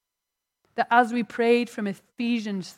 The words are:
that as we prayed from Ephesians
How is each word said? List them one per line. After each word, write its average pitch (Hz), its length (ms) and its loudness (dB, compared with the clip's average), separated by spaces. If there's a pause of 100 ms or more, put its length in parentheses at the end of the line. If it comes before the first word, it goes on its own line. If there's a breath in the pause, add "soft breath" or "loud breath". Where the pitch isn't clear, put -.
(760)
that 233 160 -2
as 233 200 4
we 240 120 -2
prayed 240 440 2
from 214 200 -8
Ephesians 214 920 -6